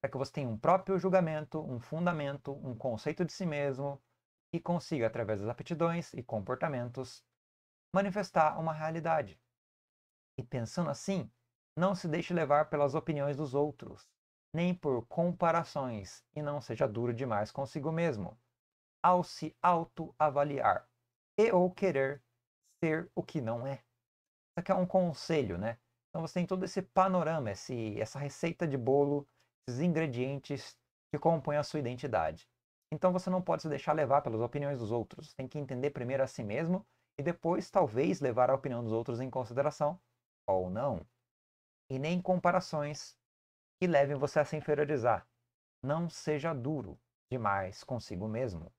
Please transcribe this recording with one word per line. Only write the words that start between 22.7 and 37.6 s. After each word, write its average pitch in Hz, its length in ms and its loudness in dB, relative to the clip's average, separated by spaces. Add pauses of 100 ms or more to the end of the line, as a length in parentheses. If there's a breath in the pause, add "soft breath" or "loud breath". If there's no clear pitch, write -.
ser 160 320 0
o - 80 -4
que - 180 -4
não 117 260 -4
é. 139 80 -4
Isso - 840 -16
aqui 175 140 0
é - 20 6
um 180 120 2
conselho, 156 680 2
né? 113 220 -4 (300)
Então 165 140 -6
você 160 120 -8
tem 180 120 0
todo 185 180 -2
esse 185 180 -4
panorama, 165 680 2
esse, 110 480 -6
essa 107 180 -4
receita 156 480 -4
de 139 100 -2
bolo, 143 520 2 (400)
esses 123 120 -4
ingredientes 139 960 -2 (360)
que 147 80 -4
compõem 156 360 2
a 147 60 2
sua - 160 -4
identidade. 117 680 -2 (440)
Então 180 200 2
você 180 180 -2
não 185 100 2
pode 170 220 0
se 160 60 -4
deixar 147 240 0
levar 143 280 6
pelas 113 200 -2
opiniões 143 400 -2
dos 107 100 -4
outros. 117 440 -4
Tem 131 120 -8
que 151 120 -8
entender 135 320 -2
primeiro 131 340 -2
a - 20 -2
si - 160 -10
mesmo 160 420 -2 (320)
e 143 60 -6
depois 175 480 -2